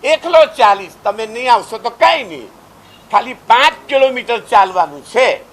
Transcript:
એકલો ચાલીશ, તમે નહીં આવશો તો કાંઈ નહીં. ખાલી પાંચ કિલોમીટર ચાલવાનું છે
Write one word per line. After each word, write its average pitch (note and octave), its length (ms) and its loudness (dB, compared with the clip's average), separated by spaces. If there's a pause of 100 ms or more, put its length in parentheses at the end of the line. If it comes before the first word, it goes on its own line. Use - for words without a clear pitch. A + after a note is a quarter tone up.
એકલો D#4+ 420 2
ચાલીશ, G3+ 460 0 (120)
તમે G#3+ 220 -6
નહીં A#3+ 280 -2
આવશો A3 240 -4
તો A3 120 -8
કાંઈ D#4 340 0
નહીં. D3 240 -16 (640)
ખાલી A#3 220 -2
પાંચ C4+ 400 2 (140)
કિલોમીટર B3 520 -2
ચાલવાનું F3+ 680 0
છે A#3 340 0 (140)